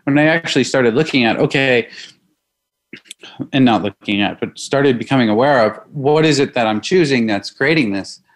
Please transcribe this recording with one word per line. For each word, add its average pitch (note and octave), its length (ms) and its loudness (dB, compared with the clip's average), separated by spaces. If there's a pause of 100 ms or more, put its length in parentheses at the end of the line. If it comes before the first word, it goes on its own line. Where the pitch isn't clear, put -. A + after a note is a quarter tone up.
when C#3+ 140 2
I D3+ 60 4
actually D#3+ 400 0
started A#2+ 300 0
looking C#3+ 300 0
at, A2 140 0
okay, C3+ 500 0 (1600)
and C3+ 120 2
not G#2+ 180 2
looking G2+ 380 -4
at, F2+ 200 -4
but - 180 -8
started C3+ 400 0
becoming A#2+ 300 0
aware B2 380 2
of G#2 140 -4 (120)
what D3+ 320 0
is D3 140 2
it C#3 160 0
that A#2 120 0
I'm G#2+ 140 -2
choosing C#3 460 0
that's G2+ 240 -4
creating C#3 420 -2
this, - 280 -10 (160)